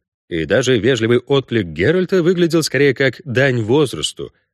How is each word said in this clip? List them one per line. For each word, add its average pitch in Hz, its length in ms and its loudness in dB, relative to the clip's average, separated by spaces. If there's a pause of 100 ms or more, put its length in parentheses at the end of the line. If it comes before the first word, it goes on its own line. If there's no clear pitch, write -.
(280)
и 82 160 -4
даже 123 340 2
вежливый 120 400 0
отклик 123 480 -2
Геральта 165 560 0
выглядел 170 400 2
скорее 135 320 0
как 135 300 -2
«дань 127 380 0
возрасту», 107 720 -2 (220)